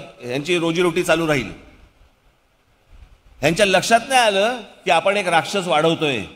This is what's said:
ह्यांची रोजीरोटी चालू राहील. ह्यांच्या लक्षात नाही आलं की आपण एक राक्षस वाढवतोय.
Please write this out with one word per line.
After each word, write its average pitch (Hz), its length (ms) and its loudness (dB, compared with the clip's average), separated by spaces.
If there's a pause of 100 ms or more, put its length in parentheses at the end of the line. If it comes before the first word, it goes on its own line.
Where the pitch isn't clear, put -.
(200)
ह्यांची 143 380 -4
रोजीरोटी 170 440 0
चालू 165 260 0
राहील. 117 240 -2 (1900)
ह्यांच्या 170 260 2
लक्षात 190 420 2
नाही 262 120 2
आलं 220 420 0 (220)
की 185 60 0
आपण 180 260 2
एक 196 100 -2
राक्षस 170 400 0
वाढवतोय. 151 560 0 (140)